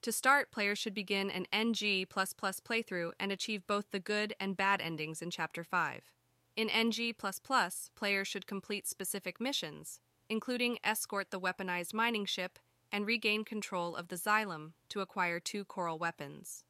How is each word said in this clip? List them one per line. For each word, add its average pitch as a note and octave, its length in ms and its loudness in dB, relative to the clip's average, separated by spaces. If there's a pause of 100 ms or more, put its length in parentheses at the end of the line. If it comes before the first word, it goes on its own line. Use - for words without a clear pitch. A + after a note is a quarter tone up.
To A3+ 100 -2
start, C4+ 400 6
players G#3 260 2
should G#3 160 -2
begin G3 340 0
an F#3 240 -4
N A3 200 4
G G3+ 340 2
plus F#3+ 260 -2
plus - 280 -2
playthrough F#3 580 0
and G3 140 0
achieve G3 340 -4
both G3+ 240 0
the G3+ 80 -2
good G#3 400 0
and G3 180 -2
bad G3 240 6
endings D#3 400 -4
in E3+ 80 -4
Chapter E3+ 360 -4
five. D#3 480 -2 (420)
In A3 160 0
N A3+ 220 4
G A#3 200 0
plus G3 280 -6
plus, G#3+ 560 0
players G3 320 2
should G3 180 -6
complete G3+ 400 -4
specific - 540 -6
missions, D#3+ 580 -4 (300)
including A#3+ 560 0
escort G#3 480 0
the F#3+ 80 -4
weaponized F3+ 540 -2
mining A3 320 2
ship - 340 -4 (320)
and G3+ 140 0
regain A3 380 2
control F#3 520 -4
of E3+ 100 -6
the F#3 80 -6
Xylem F3+ 560 0 (200)
to G3+ 100 -4
acquire F3 400 0
two G3+ 240 -4
coral E3+ 340 -2
weapons. D3+ 720 -6